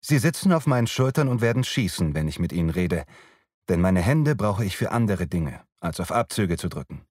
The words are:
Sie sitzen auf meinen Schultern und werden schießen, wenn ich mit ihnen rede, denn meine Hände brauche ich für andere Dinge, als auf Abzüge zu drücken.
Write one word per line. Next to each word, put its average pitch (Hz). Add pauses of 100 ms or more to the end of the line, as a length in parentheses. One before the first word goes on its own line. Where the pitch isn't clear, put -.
Sie 151
sitzen 165
auf 160
meinen 123
Schultern 131
und 123
werden 117
schießen, 87
wenn 78
ich 76
mit 85
ihnen 82
rede, 85 (640)
denn 87
meine 92
Hände 143
brauche 104
ich 95
für -
andere 101
Dinge, 78 (140)
als 82
auf 87
Abzüge 87
zu 87
drücken. 71